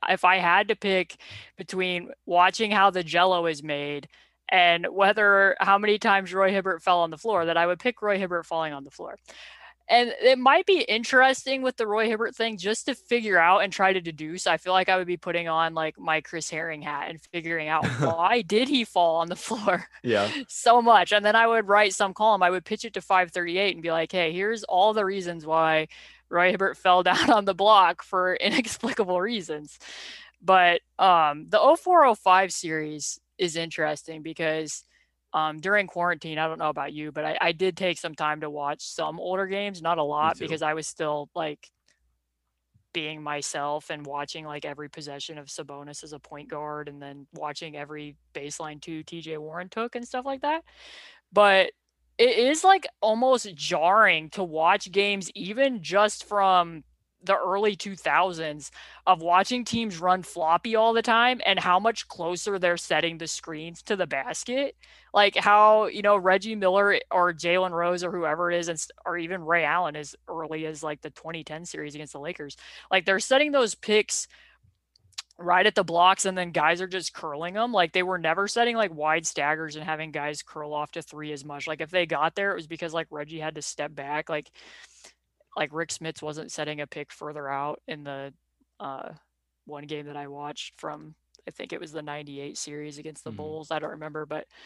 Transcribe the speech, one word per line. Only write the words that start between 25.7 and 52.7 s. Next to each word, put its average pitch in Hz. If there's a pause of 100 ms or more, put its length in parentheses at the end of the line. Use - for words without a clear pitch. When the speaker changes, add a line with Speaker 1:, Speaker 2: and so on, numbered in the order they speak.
Speaker 1:
Roy 175
Hibbert 180
fell 180
<laughs> -
down 180
on 214
the 196
block 190
for 185
inexplicable 214
reasons." 165 (640)
But, 180 (180)
um, 160
the 208
oh 285
four 349
oh 233
five 185
series 156 (180)
is 165
interesting 156
because, 160 (480)
um, 156
during 196
quarantine, 170
I 160
don't 160
know 160
about 143
you, 151
but 151
I, 156
I 170
did 180
take 180
some 160
time 151
to 151
watch 147
some 160
older 190
games, 196
not 170
a 156
lot, 151
Speaker 2:
Me -
too. 160
Speaker 1:
because 156
I 156
was 156
still, 147
like, 156 (1200)
being 156
myself 147
and 151
watching, 143
like, 147
every 143
possession 147
of 143
Sabonis 147
as 151
a 147
point 143
guard 151
and 143
then 143
watching 151
every 147 (180)
baseline 151
two 160
T 170
J 156
Warren 160
took 233
and 240
stuff 254
like 269
that. 311 (680)
But 190 (480)
it 240
is, 269
like, 381 (140)